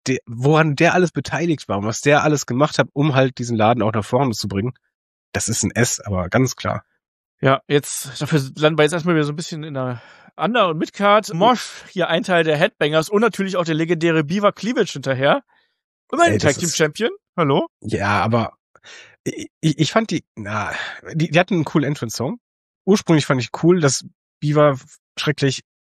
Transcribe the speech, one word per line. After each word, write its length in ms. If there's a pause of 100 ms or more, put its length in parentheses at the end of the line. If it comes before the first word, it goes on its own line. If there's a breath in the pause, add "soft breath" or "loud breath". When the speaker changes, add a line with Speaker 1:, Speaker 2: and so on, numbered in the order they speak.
Speaker 1:
der, 200
woran 500
der 180
alles 160
beteiligt 580
war 100
und 80
was 140
der 220
alles 240
gemacht 320
hat, 140
um 220
halt 240
diesen 180
Laden 260
auch 100
nach 120
vorne 280
zu 140
bringen. 260 (600)
Das 160
ist 160
ein 60
S, 300
aber 280
ganz 260
klar. 300 (560)
Speaker 2:
Ja, 260
jetzt, 540
dafür 200 (160)
landen 220
wir 60
jetzt 80
erstmal 220
wieder 100
so 80
ein 40
bisschen 280
in 100
der 280 (340 loud breath)
Under- 320
und 100
Midcard. 560
Mosh, 560
hier 180
ein 140
Teil 220
der 120
Headbangers 520
und 120
natürlich 360
auch 80
der 100
legendäre 480
Beaver 300
Cleavage 400
hinterher. 500 (720)
Immerhin 220
Speaker 1:
Ey, 40
das 140
Speaker 2:
Tag 80
Team 80
Speaker 1:
ist 80
Speaker 2:
Champion. 340 (260)
Hallo? 300 (140)
Speaker 1:
Ja, 420
aber 300 (720 loud breath)
ich, 240 (120)
ich, 180
ich 140
fand 180
die, 140 (100)
na, 380 (400 loud breath)
die, 180
die 80
hatten 160
einen 100
coolen 220
Entrance-Song. 520 (460)
Ursprünglich 420
fand 140
ich 100 (120)
cool, 180
dass 240 (360)
Beaver 380 (380)
schrecklich, 460 (220)